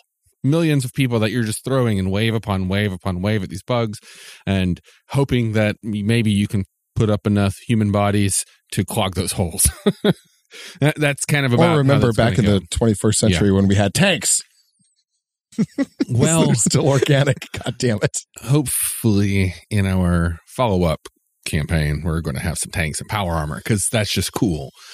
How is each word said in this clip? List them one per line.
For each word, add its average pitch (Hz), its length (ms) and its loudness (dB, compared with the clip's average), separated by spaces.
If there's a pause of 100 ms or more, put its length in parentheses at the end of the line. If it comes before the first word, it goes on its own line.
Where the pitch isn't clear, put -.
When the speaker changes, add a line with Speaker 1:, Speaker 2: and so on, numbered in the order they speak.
(440)
Speaker 1:
Millions 147 400 2
of 123 80 -8
people 120 280 0
that 107 120 0
you're 123 120 0
just 107 200 -6
throwing 120 340 0
in 95 120 0
wave 110 240 0
upon 95 340 -2
wave 101 240 0
upon 90 300 -6
wave 104 200 0
at 92 60 -8
these 87 180 -12
bugs 117 320 -2 (480)
and 92 340 0 (300)
hoping 123 420 0
that 107 220 0 (100)
m-, 104 220 -4
maybe 113 240 2
you 101 160 2
can 98 180 -2 (300)
put 107 160 2
up 104 160 -2
enough 101 300 0 (100)
human 107 260 0
bodies 101 520 0 (280)
to 101 120 0
clog 101 300 -2
those 95 180 -4
holes. 90 340 -2 (280)
<laughs> - 180 0 (680)
That, 147 160 2
that's 143 300 -2
kind 143 180 0
of 123 80 2
about 120 120 4
Speaker 2:
Or 175 60 4
Speaker 1:
how 160 80 2
Speaker 2:
remember 131 340 4
Speaker 1:
that's 104 40 0
gonna 117 140 4
Speaker 2:
back 92 80 0
in 113 60 2
Speaker 1:
go. 101 160 4
Speaker 2:
the - 100 -16
twenty-first 110 520 2
Speaker 1:
Yeah. 117 80 4
Speaker 2:
century 98 220 4
when 98 160 4
we 98 60 4
had 101 180 2
tanks. 175 480 0 (1160)
<laughs> 214 80 0 (420)
Speaker 1:
Well, 151 380 2
Speaker 2:
They're 143 80 4
still 131 340 2
organic. 135 500 2 (100)
<laughs> - 40 -16
God - 260 -10
damn 117 240 0
it. - 140 -2 (260)
Speaker 1:
hopefully 101 1120 0 (160)
in 101 160 0
our 87 600 0
follow-up 90 540 0 (460)
campaign, 76 580 -2
we're 82 160 -2
gonna 71 200 -6
have 80 180 -6
some - 140 -8
tanks 78 280 -6
and - 80 -14
power 98 240 -2
armor, 76 320 -4
'cause 107 260 -2
that's 107 220 -2
just - 200 -4
cool. 76 380 -4 (240)